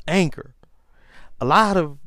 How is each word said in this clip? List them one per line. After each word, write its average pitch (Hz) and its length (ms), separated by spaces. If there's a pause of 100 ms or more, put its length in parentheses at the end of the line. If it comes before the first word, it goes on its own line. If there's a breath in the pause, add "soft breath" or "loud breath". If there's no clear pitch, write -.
Anchor. 165 460 (880 soft breath)
A 120 60
lot 196 300
of 147 300